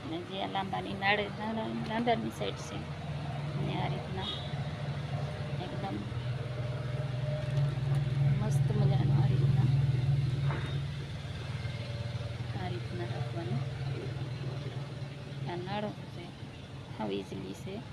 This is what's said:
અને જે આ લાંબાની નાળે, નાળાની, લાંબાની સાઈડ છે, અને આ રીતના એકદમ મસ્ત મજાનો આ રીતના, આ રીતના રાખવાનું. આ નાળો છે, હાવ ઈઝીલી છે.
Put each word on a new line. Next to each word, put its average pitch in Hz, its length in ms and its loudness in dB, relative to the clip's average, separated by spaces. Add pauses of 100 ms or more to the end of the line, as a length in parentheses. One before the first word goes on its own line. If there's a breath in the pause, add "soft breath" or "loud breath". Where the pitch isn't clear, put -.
અને 160 140 -4 (100)
જે 190 80 -6 (100)
આ 190 100 -4
લાંબાની 190 460 -2
નાળે, 202 240 6 (120)
નાળાની, 220 540 -2
લાંબાની 226 480 2
સાઈડ 196 280 -2
છે, 208 100 -6 (800)
અને - 220 0
આ 185 140 0
રીતના - 360 -4 (1300)
એકદમ 196 340 -2 (2500)
મસ્ત - 260 4 (100)
મજાનો - 440 6
આ - 100 8
રીતના, - 380 6 (3000)
આ 185 140 -2
રીતના 175 400 -4
રાખવાનું. - 480 -2 (1900)
આ 175 160 -4
નાળો 208 260 -2 (220)
છે, 170 100 -8 (720)
હાવ 220 200 -4
ઈઝીલી 190 460 -6
છે. 196 120 -6 (180)